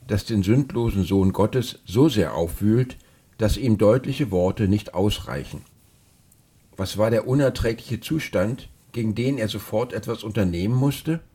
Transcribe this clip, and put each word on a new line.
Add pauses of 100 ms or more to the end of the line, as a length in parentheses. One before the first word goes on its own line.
das
den
sündlosen
Sohn
Gottes
so
sehr
aufwühlt, (400)
dass
ihm
deutliche
Worte
nicht
ausreichen. (1120)
Was
war
der
unerträgliche
Zustand, (220)
gegen
den
er
sofort
etwas
unternehmen
musste? (140)